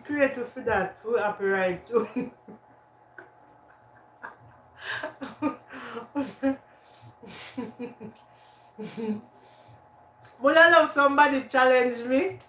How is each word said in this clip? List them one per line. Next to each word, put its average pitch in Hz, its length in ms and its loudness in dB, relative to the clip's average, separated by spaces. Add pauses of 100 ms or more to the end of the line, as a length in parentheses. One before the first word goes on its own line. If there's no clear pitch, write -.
creative 269 480 -2
for 262 80 -14
that, 202 420 -2
for 226 160 -2
happy 208 280 -2
right 185 400 -2
through. 226 280 0
<laughs> 254 160 -6 (4000)
But 302 160 6
I 339 120 8
love 320 200 6
somebody 277 580 4
challenge 254 560 2
me. 285 340 0 (100)